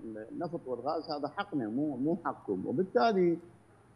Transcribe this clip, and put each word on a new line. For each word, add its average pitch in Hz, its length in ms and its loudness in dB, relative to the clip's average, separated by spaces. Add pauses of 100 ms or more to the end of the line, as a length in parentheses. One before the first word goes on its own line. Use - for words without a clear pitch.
(320)
النفط 165 360 -6
والغاز، 135 440 -4
هذا 143 160 -4 (100)
حقنا، 151 300 -2
مو، 139 280 0
مو 147 300 2
حقكم". 98 420 -2
وبالتالي 185 680 4 (580)